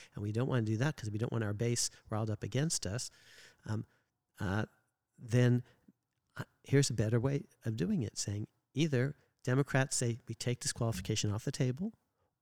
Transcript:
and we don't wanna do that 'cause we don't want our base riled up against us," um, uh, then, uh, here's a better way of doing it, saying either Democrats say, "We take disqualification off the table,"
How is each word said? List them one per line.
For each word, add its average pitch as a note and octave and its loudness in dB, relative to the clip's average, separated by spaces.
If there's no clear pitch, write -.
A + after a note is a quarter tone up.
and - -8
we G#2 -2
don't A#2 0
wanna B2 2
do A2 0
that C#3+ 0
'cause G#2+ -8
we G#2 -6
don't A#2 -2
want A2+ -2
our G2+ -2
base A#2 0
riled A2 -2
up G#2 -4
against C3 -2
us," G2 -4
um, A2 -4
uh, G#2 0
then, B2 4
uh, - -10
here's C#3 4
a - -2
better A2 2
way C#3 0
of A2 -2
doing F3+ 0
it, - -6
saying G#2 -4
either C#3 0
Democrats C3+ 2
say, A#2 0
"We A2+ -8
take - -4
disqualification A2 -2
off G2+ -4
the C#3 -2
table," C#3 -2